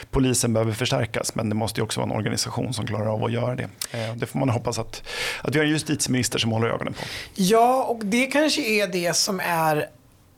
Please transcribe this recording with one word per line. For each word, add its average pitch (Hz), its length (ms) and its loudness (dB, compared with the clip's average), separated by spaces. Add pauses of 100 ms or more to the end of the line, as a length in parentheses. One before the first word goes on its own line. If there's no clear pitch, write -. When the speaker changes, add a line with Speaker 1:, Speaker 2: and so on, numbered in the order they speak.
(120)
Speaker 1:
polisen 127 420 2
behöver 113 200 2
förstärkas, 123 600 -2
men 107 140 0
det 104 60 0
måste 110 240 -2
ju 113 40 2
också 110 180 -2
vara 110 100 0
en - 60 -2
organisation 113 560 -2
som 110 140 -4
klarar 107 260 -2
av 110 100 0
att 110 80 0
göra 120 240 -2
det. 117 140 -6 (220)
Eh, 113 240 -6
det 120 100 -4
får - 140 -4
man 135 100 2
hoppas 117 300 0
att, - 240 -8 (380)
att 123 140 -2
vi 156 40 4
har 151 60 4
en 147 60 2
justitieminister 147 680 0
som 113 120 2
håller 113 180 2
ögonen - 240 -2
på. - 60 -10 (340)
Speaker 2:
Ja, 240 500 4
och 226 220 -4
det 240 200 2
kanske 285 360 2
är 214 260 2
det 170 280 0
som 185 280 0
är 160 420 2 (520)